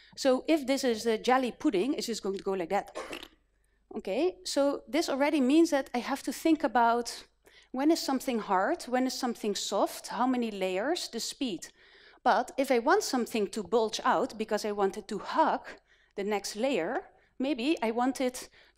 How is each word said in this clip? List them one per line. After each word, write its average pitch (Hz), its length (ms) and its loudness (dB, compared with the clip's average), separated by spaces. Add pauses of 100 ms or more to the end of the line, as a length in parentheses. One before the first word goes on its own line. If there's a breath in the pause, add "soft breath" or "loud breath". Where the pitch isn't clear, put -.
(160 loud breath)
So 254 300 2
if 302 200 2
this 269 180 0
is 226 220 0
a 220 120 2
jelly 247 340 2
pudding, 240 420 0
it's - 120 -4
just 220 160 -4
going 196 140 -2
to - 80 -10
go 196 80 0
like 175 180 -2
that. - 260 -2 (1000)
Okay, 247 480 -2
so 285 440 0
this 294 200 0
already 285 320 2
means 302 300 6
that 277 240 0
I 247 40 -2
have 240 240 -4
to 277 100 -4
think 320 320 2
about 240 600 2 (480 soft breath)
when 277 180 2
is 330 100 4
something 254 380 -2
hard, 202 460 0
when 254 220 0
is 254 120 -4
something 226 360 -2
soft, - 540 -2
how 208 180 0
many 247 240 0
layers, 196 580 -2
the 226 120 -8
speed. - 480 -6 (560 loud breath)
But 220 320 2
if 269 140 0
I 247 80 6
want 330 240 4
something 220 460 -2
to 214 140 -6
bulge 214 420 0
out 214 340 0
because 214 260 -4
I 208 80 -2
want 202 240 0
it 214 120 -12
to 208 100 -6
hug 262 480 0 (500 soft breath)
the 202 80 -6
next 202 320 -4
layer, 233 440 0 (380 soft breath)
maybe 277 440 0
I 220 80 0
want 247 300 -2
it 254 280 -4 (300 soft breath)